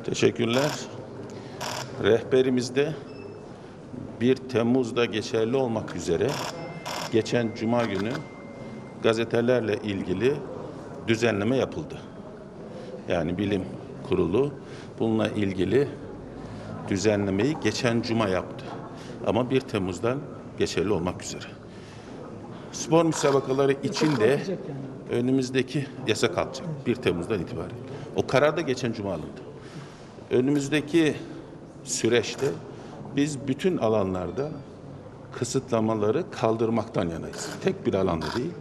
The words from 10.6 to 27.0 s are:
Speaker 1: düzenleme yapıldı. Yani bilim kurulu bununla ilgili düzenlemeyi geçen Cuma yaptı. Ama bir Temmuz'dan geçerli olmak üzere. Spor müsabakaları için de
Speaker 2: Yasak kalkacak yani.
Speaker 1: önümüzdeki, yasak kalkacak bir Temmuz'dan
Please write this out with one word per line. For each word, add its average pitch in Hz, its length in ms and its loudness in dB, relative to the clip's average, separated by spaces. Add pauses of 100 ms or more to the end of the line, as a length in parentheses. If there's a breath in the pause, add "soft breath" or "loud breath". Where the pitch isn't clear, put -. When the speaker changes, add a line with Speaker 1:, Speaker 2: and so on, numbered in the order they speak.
Speaker 1:
düzenleme 113 500 4
yapıldı. 87 400 -2 (1120 loud breath)
Yani 87 280 0
bilim 101 240 2 (480)
kurulu 95 420 4 (480 loud breath)
bununla 110 300 4
ilgili 98 580 2 (1040 loud breath)
düzenlemeyi 101 720 4
geçen 117 380 2
Cuma 110 260 2
yaptı. 90 380 -2 (640 loud breath)
Ama 123 220 2
bir 131 120 4
Temmuz'dan 98 560 -2 (420)
geçerli 95 340 2
olmak 87 300 -2
üzere. - 220 -10 (1300 loud breath)
Spor 165 340 4
müsabakaları 139 680 4
için 135 460 0
de 107 80 4
Speaker 2:
Yasak 139 220 4
kalkacak 190 120 -4 (500)
yani. 113 120 0
Speaker 1:
önümüzdeki, 131 640 2 (220)
yasak 110 280 2
kalkacak - 320 -2 (180)
bir 117 100 2
Temmuz'dan 87 440 0